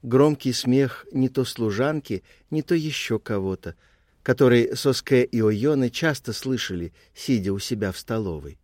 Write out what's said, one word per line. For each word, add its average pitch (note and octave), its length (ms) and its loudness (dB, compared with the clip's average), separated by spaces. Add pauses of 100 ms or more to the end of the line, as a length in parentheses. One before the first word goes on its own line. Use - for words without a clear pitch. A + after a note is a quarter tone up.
громкий C3+ 500 2
смех B2+ 600 0
не C3 160 2
то B2+ 160 0
служанки, A#2 760 -4 (280)
не D#3 120 -2
то E3+ 140 0
ещё D3+ 420 -2
кого-то, F#2+ 560 -6 (480)
который B2 540 4
Соске C3 480 2
и A#2 160 -2
Ойоне A#2+ 500 2
часто C#3+ 420 -4
слышали, F#2+ 600 -6 (200)
сидя G2 400 -2
у G2 60 -4
себя G#2 320 -4
в - 80 -8
столовой. E2+ 640 -6